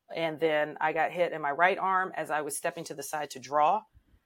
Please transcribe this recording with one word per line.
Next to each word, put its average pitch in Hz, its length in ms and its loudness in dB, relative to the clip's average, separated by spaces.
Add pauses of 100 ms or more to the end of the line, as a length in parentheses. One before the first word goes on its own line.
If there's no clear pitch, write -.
(140)
And 160 260 -2
then 151 400 2
I 156 120 2
got 160 200 0
hit 170 200 2
in 156 100 -6
my 147 100 0
right 175 260 4
arm 185 380 0
as 156 140 -4
I 151 120 0
was 147 140 -6
stepping 170 280 -4
to 156 100 -12
the 135 80 -10
side 151 300 -6
to 131 80 -12
draw. 151 420 2 (440)